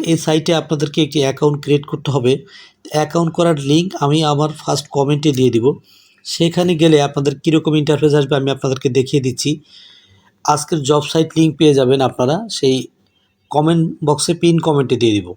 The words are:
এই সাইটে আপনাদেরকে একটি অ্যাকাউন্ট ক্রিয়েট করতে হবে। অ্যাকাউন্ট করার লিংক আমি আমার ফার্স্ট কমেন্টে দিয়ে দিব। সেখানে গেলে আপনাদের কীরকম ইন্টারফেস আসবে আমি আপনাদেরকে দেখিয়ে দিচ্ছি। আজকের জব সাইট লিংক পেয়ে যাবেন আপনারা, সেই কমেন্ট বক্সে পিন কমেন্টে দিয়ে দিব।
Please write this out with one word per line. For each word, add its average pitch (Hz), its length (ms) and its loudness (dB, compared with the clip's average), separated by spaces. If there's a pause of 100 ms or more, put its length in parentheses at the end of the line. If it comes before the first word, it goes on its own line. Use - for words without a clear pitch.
(100)
এই 160 140 0
সাইটে 160 280 0 (100)
আপনাদেরকে 151 440 -4
একটি 147 180 -6
অ্যাকাউন্ট 143 400 -2
ক্রিয়েট 143 260 0
করতে 147 240 -8
হবে। 127 180 2 (640)
অ্যাকাউন্ট 156 420 0
করার 170 200 2 (140)
লিংক 170 180 2 (160)
আমি 147 140 2 (140)
আমার 151 180 0 (100)
ফার্স্ট 147 260 -4 (100)
কমেন্টে 143 420 0
দিয়ে 127 160 4
দিব। 117 120 2 (680)
সেখানে 175 380 0 (100)
গেলে 160 140 6 (120)
আপনাদের 143 240 -2 (100)
কীরকম 160 300 0 (100)
ইন্টারফেস 147 380 2
আসবে 139 200 0
আমি 135 160 -2
আপনাদেরকে 131 320 -2 (100)
দেখিয়ে 131 280 0
দিচ্ছি। 139 240 -4 (1000)
আজকের 147 260 -2 (100)
জব 147 140 4 (100)
সাইট 160 160 2 (100)
লিংক 160 200 4
পেয়ে 151 200 6
যাবেন 135 300 2
আপনারা, 127 280 -2 (200)
সেই 131 200 0 (800)
কমেন্ট 160 300 2 (220)
বক্সে 147 340 0
পিন 170 160 4 (100)
কমেন্টে 135 360 0
দিয়ে 113 160 2
দিব। 90 180 -8